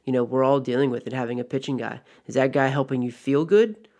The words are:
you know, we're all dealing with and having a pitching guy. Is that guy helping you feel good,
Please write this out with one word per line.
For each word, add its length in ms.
you 80
know, 100
we're 220
all 160
dealing 300
with 160
and 80
having 260
a 40
pitching 320
guy. 240
Is 100
that 160
guy 160
helping 340
you 80
feel 340
good, 440